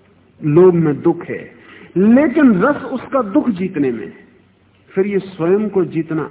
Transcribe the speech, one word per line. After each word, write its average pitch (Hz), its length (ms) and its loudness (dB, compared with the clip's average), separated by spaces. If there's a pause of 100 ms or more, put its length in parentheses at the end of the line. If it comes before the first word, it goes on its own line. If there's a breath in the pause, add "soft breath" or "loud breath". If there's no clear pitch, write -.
(400)
लोभ 165 360 4
में 151 260 -2
दुख 170 220 -2
है, 101 180 -10 (540 loud breath)
लेकिन 247 560 4 (100)
रस 277 200 0 (100)
उसका 254 380 -4
दुख 285 220 0
जीतने 170 400 -4
में। 104 200 -10 (800)
फिर 190 160 -2
ये 202 140 -2
स्वयं 196 500 -2
को 185 160 0
जीतना 156 440 -6